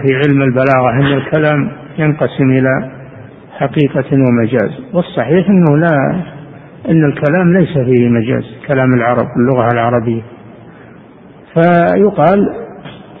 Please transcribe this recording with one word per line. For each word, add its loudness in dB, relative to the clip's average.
في 2
علم 2
البلاغة 2
أن 0
الكلام -2
ينقسم 0
إلى 0
حقيقة -2
ومجاز، 2
والصحيح 0
أنه 4
لا، 0
أن 2
الكلام 0
ليس 2
فيه 2
مجاز، 0
كلام 2
العرب، 0
اللغة 2
العربية. -2
فيقال 2